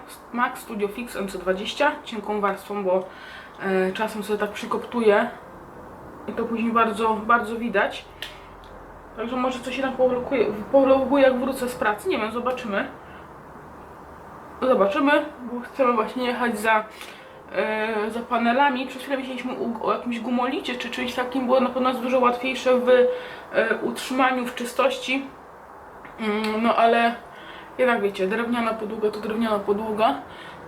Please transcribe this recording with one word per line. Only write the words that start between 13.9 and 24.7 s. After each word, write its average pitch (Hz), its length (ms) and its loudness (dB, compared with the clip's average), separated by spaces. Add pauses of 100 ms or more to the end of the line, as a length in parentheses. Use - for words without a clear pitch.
Zobaczymy, 294 640 4 (160)
bo 240 200 -8
chcemy 240 320 2
właśnie 233 320 -2
jechać 240 340 0
za, 214 240 4 (720)
e, 214 540 0
za 233 100 -4
panelami. 247 680 2
Przez - 140 -10
chwilę 277 160 -2
myśleliśmy 254 360 -6
u, - 340 -4
o 208 60 2
jakimś 233 260 -4
gumolicie 247 560 -2
czy 240 140 -6
czymś 247 240 -4
takim, 254 320 -2
było 254 140 6
na 233 100 2
pewno 254 200 2
jest 233 120 -2
dużo 254 180 2
łatwiejsze 247 580 4
w, 240 120 2
e, - 840 4
utrzymaniu, 254 720 0
w 247 100 -8
czystości. 254 720 0 (920)